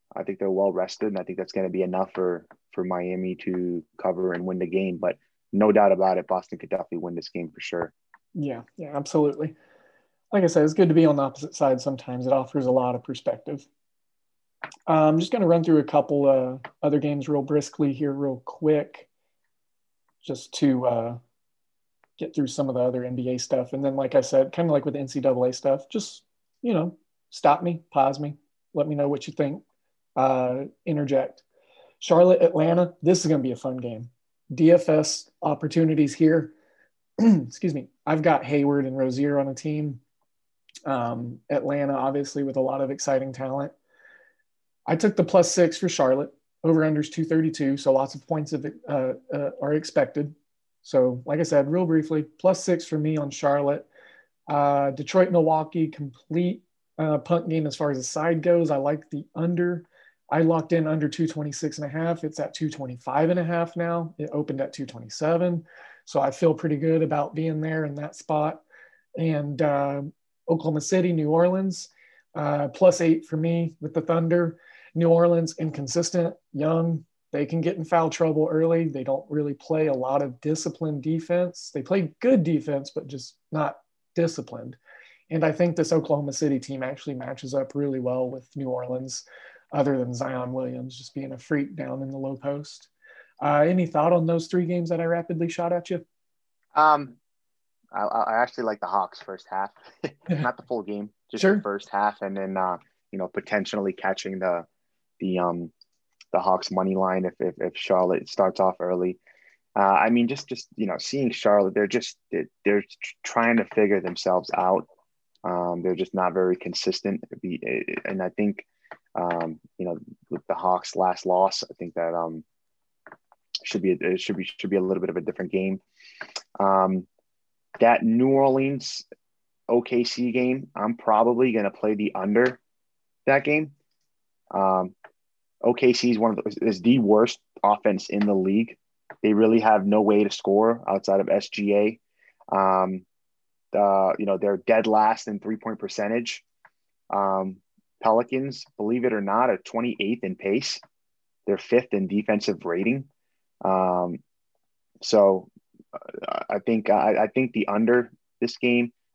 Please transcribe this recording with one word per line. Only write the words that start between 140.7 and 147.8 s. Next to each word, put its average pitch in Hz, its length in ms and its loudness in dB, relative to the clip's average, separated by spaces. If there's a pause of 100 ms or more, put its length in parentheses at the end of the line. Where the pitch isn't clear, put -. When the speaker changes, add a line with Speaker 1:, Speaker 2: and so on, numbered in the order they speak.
Speaker 1:
outside 98 340 0
of 98 80 -2
S 104 200 0
G 104 260 -2
A. - 800 -4
Um, 95 520 2 (720)
uh, 98 420 4
you 104 80 -4
know, 98 120 0
they're 101 200 0
dead 110 280 2
last 110 400 2
in 104 140 -8
three-point 110 380 -8
percentage. 113 640 -6 (680)
Um, 95 440 0 (460)